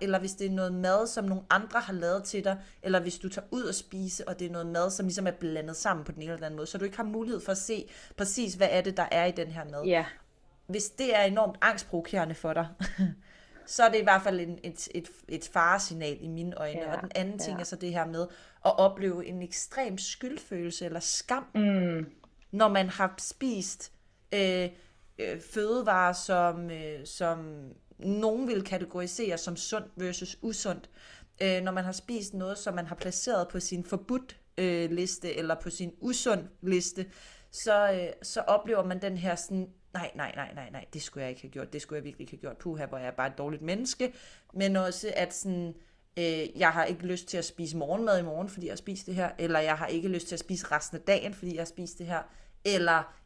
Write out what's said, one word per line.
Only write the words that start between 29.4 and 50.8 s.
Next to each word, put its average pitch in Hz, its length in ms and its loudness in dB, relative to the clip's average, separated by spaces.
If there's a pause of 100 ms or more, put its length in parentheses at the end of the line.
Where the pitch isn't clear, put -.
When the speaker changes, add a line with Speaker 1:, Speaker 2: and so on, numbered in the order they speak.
Speaker 1:
sundt - 300 -4 (100)
versus 180 460 -6
usundt. 208 480 -4 (520)
Øh, 185 200 4
når 185 100 0
man 185 120 0
har 185 80 -4
spist 202 420 -6
noget, 190 240 -4
som 185 160 -4
man 175 120 -4
har 170 80 -6
placeret 180 540 0
på 185 120 -4
sin 175 240 -4
forbudt, 247 520 -4 (220)
øh, 170 320 2
liste, 180 480 -2
eller 160 160 0
på 165 160 -6
sin 175 300 -6
usund 240 400 2 (220)
liste, 185 440 2 (440)
så, 208 420 4
øh, 180 160 0 (140)
så - 180 -4
oplever 208 440 4
man 185 180 -2
den 190 140 -2
her 175 180 0
sådan, 185 340 -4 (260)
"Nej, 175 200 -6
nej, 143 220 -6
nej, 135 180 -8
nej, 127 160 -12
nej, 131 140 -12 (100)
det 151 80 -8
skulle - 200 -10
jeg 131 80 -4
ikke 127 120 -12
have 135 80 -16
gjort, 135 220 -10
det 147 100 -8
skulle 151 140 -10
jeg 143 80 -6
virkelig 143 180 -12
ikke 131 100 -14
have 143 80 -16
gjort, 135 160 -10
puha, 156 300 -6
hvor 135 120 -8
er 127 60 -8
jeg 123 100 -6
bare 131 120 0
et 135 120 -6
dårligt 147 240 -6
menneske." 247 500 -2 (420)
Men 190 220 2
også 185 400 0
at 175 180 0
sådan, 175 400 -4 (420)
øh, 165 440 0
"Jeg 175 100 10
har 160 140 4
ikke 170 220 -2
lyst 180 220 -4
til 185 100 -4
at 165 60 -2
spise 165 320 -6
morgenmad 190 420 2
i 175 40 0
morgen, 170 260 -4
fordi 175 180 -8
jeg - 60 -4
har - 40 -6
spist - 300 -10
det 185 80 -6
her," 180 240 0
eller 165 220 2
"Jeg 156 140 4
har 156 120 -2
ikke 165 220 -2
lyst 175 200 -2
til 175 60 -6
at 165 60 -6
spise - 320 -6
resten 151 240 -2